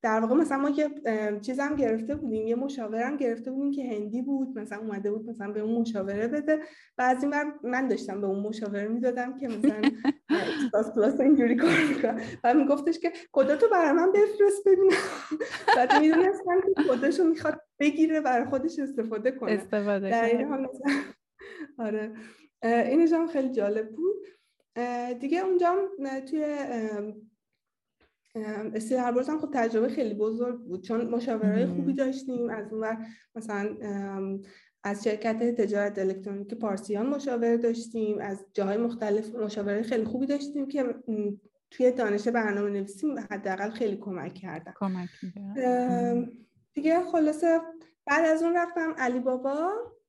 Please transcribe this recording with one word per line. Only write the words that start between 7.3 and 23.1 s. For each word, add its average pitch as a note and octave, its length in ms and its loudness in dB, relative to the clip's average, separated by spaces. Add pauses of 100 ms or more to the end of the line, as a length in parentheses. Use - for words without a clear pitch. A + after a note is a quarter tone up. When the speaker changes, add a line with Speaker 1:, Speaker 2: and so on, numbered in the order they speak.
Speaker 1:
ور D4 300 -2
من B3 260 -2
داشتم G3+ 320 -4
به G3+ 60 -2
اون G3 140 -2
مشاوره G#3 480 -6
می‌دادم B3 480 -2
که C4 120 -8
مثلاً G#3+ 340 0
Speaker 2:
<laughs> - 480 -2
Speaker 1:
احساس C#4+ 640 0
پلاس B3+ 260 4
اینجوری B3+ 360 6
کار E4 320 4
می‌کنه. A3+ 340 0 (200)
بعد B3 140 6
می‌گفتش C#4+ 420 2
که E4+ 140 -2 (200)
کداتو C#4+ 400 4
برای E4 200 4
من F4 200 6
بفرست G4+ 560 4
ببینم. F#4+ 280 8 (400)
<laughs> - 400 2
بعد C4+ 240 6
می‌دونستم F4+ 600 4 (160)
که D4 120 2
کداشو C4+ 360 2
می‌خواد D#4+ 360 0 (180)
بگیره D#4 420 2
برای B3+ 260 2
خودش C#4 320 -2
استفاده A#3 520 -2
کنه. B3 220 -2
Speaker 2:
استفاده G3+ 580 0
Speaker 1:
در A3+ 140 2
این A#3 140 4
Speaker 2:
کنه. C#4 100 0
Speaker 1:
حال C4+ 120 -2
مثلاً، C4+ 340 -2 (440)
<laughs> D4 480 -10
آره. G#3+ 260 -4 (500)
اه، A3+ 260 2
اینش D#4 240 6